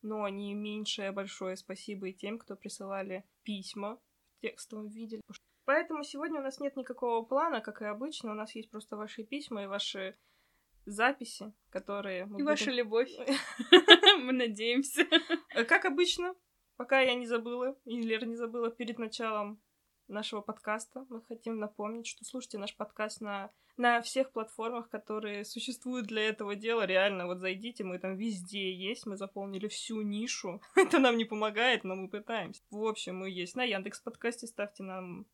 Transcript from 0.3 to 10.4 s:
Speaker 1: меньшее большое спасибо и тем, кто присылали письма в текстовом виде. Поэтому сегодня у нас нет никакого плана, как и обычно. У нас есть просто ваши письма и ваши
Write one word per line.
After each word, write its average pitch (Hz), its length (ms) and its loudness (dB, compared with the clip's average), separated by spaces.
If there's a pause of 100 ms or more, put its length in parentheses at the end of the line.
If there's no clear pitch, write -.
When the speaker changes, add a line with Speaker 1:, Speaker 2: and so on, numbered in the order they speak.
Speaker 1:
меньшее 208 560 -4
большое 190 460 -6
спасибо 196 500 -8
и 190 80 -6
тем, 208 240 -6
кто - 160 -12
присылали 196 720 -6 (180)
письма 208 560 -6 (400)
в - 40 -16
текстовом 214 480 -8
виде. 220 300 -12 (440)
Поэтому 311 400 2
сегодня 294 340 -4
у 277 60 -4
нас 269 160 -6
нет 277 160 -2
никакого 240 480 -2
плана, 269 360 2
как 214 220 -10
и 214 40 -4
обычно. 226 440 -6
У 208 40 -4
нас 214 200 -8
есть 220 160 -12
просто 214 260 -12
ваши 214 280 -8
письма 233 400 -6
и - 20 -8
ваши 196 500 -4 (720)